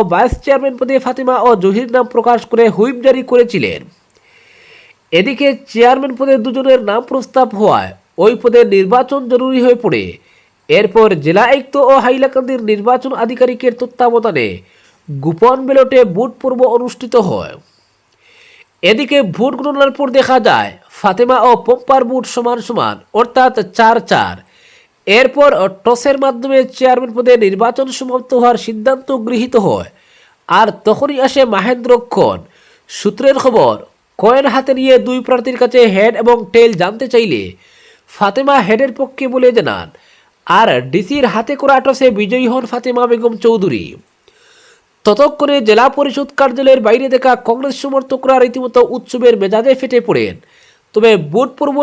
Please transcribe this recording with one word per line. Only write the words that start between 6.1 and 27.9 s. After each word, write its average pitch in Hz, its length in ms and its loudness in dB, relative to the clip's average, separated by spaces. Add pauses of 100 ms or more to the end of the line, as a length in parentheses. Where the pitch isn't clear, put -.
পদে 269 220 0
দুজনের 262 460 0
নাম 202 180 -2
প্রস্তাব 262 520 -2
হওয়ায় 135 360 0 (280)
ওই 202 180 4
পদে 240 300 2
নির্বাচন 226 640 0
জরুরি 254 340 0
হয়ে 247 200 2
পড়ে। 131 200 -2 (680)
এরপর 214 400 2 (120)
জেলা 165 260 2
আয়ুক্ত 269 280 -2 (160)
ও - 80 8
হাইলাকান্দির 262 640 -2
নির্বাচন 240 540 -2
আধিকারিকের 247 640 -2
তত্ত্বাবধানে 233 680 -2 (600)
গোপন 165 560 0
ব্যালটে 262 340 2 (100)
বুথ 214 300 -4
পর্ব 262 300 -4
অনুষ্ঠিত 240 480 -4
হয়। 113 380 -2 (1300)
এদিকে 240 360 0 (140)
ভোট 226 220 -2
গণনার 277 380 -2
পর 277 180 -4
দেখা 254 300 2
যায় 120 300 0 (220)
ফাতেমা 233 440 0 (120)
ও - 20 6 (140)
পম্পার 247 400 0
বুথ 247 220 -4
সমান 240 340 -4
সমান, 135 360 -4 (160)
অর্থাৎ 247 420 2 (200)
চার 226 220 2 (100)
চার। 104 280 -2 (720)
এরপর 262 440 4 (320)
টসের 247 360 0
মাধ্যমে 269 400 -2 (140)
চেয়ারম্যান 254 420 0
পদে 247 220 2
নির্বাচন 226 560 0